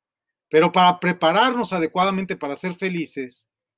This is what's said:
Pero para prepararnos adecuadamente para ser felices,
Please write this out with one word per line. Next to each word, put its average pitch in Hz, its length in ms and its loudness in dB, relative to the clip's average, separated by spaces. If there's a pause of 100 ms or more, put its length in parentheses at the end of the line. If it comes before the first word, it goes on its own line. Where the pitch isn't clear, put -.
(500)
Pero 156 220 4
para 180 280 4
prepararnos 190 720 0
adecuadamente 185 640 -2
para 139 200 -8
ser 180 180 -8
felices, 160 720 -8 (300)